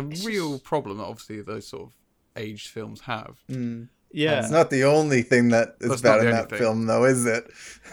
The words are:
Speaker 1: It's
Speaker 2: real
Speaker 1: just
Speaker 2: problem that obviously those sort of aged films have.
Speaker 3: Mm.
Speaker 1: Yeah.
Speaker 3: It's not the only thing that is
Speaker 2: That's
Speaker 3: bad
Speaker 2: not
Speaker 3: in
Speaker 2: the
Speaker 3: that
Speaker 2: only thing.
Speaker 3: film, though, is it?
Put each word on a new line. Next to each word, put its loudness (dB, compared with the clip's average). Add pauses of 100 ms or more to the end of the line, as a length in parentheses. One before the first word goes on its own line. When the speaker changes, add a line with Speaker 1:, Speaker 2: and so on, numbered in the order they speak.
Speaker 1:
It's -10
Speaker 2:
real -4
Speaker 1:
just -10
Speaker 2:
problem -4
that -10
obviously -14
those -12
sort -14
of -20 (420)
aged -12
films -14
have. -10 (140)
Speaker 3:
Mm. -8 (220)
Speaker 1:
Yeah. -2
Speaker 3:
It's -4
not 4
the 2
only 4
thing 4
that 2
is -2
Speaker 2:
That's -2
Speaker 3:
bad 6
Speaker 2:
not 4
Speaker 3:
in 4
Speaker 2:
the 4
Speaker 3:
that 2
Speaker 2:
only -4
thing. -6
Speaker 3:
film, 0
though, 2
is 2
it? -2 (460)